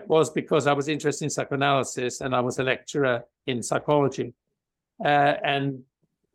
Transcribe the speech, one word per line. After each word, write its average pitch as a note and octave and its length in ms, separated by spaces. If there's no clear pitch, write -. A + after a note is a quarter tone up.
was D#3+ 220
because D3+ 380
I C#3+ 60
was C#3 140
interested D3+ 380
in C#3+ 40
psychoanalysis C3 920
and C3 140
I B2+ 40
was B2 200
a C3 40
lecturer B2+ 640
in B2 140
psychology. C#3 720
Uh, D3 300
and C#3 380